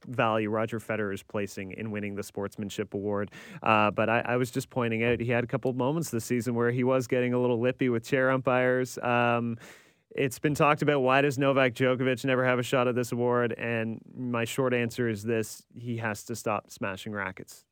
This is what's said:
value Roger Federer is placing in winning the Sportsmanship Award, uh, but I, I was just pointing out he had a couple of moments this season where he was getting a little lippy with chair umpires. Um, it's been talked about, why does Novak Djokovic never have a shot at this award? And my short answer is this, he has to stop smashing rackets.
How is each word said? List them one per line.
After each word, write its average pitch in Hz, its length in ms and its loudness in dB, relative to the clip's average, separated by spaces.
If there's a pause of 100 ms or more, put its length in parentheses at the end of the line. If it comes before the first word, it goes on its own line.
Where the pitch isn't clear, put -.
value 113 420 0
Roger 113 300 -2
Federer 104 340 -4
is 95 80 -8
placing 98 520 -8
in 110 180 -8
winning 104 240 -6
the 101 80 -6
Sportsmanship 101 720 -8
Award, 101 340 -4 (320)
uh, 107 300 4
but 107 180 0
I, 113 120 2
I 123 160 -2
was 127 120 0
just - 220 -6
pointing 113 320 0
out 120 160 2
he 117 100 -4
had 120 140 2
a 120 40 -8
couple 135 220 -2
of 127 80 -2
moments 131 320 -2
this 117 160 -4
season 123 300 0
where 120 160 2
he 123 120 0
was 131 220 2
getting 123 300 0
a 123 40 2
little 123 200 2
lippy 127 300 0
with 117 140 0
chair 131 280 2
umpires. 127 680 2
Um, 120 640 2 (580)
it's 135 220 -2
been 151 160 2
talked 147 260 4
about, 147 200 4
why 131 180 6
does 139 180 2
Novak 135 360 4
Djokovic 127 500 2
never 127 220 2
have 127 120 4
a 123 60 -2
shot 123 240 2
at 120 80 0
this 120 160 -2
award? 123 460 2
And 113 420 -4 (160)
my 120 300 -2
short 127 280 0
answer 120 360 0
is 104 140 -4
this, 113 500 -4
he 120 240 -8
has 110 280 -6
to 113 120 -8
stop - 340 -4
smashing 101 400 -8
rackets. 98 600 -10